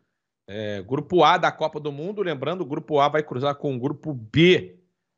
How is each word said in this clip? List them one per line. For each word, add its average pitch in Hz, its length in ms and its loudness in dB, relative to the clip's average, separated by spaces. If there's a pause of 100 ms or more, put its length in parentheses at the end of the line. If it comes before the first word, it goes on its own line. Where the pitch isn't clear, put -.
(480)
É, 104 340 -8
grupo 147 400 0
A 165 140 6
da 165 160 2
Copa 151 260 -6
do 147 140 -8
Mundo, 190 300 -8
lembrando, 160 400 -4
o 139 40 -10
grupo 151 340 -2
A 143 80 6
vai 151 140 0
cruzar 139 340 -4
com 139 200 -6
o - 20 -6
grupo 147 360 -6
B 151 640 2 (400)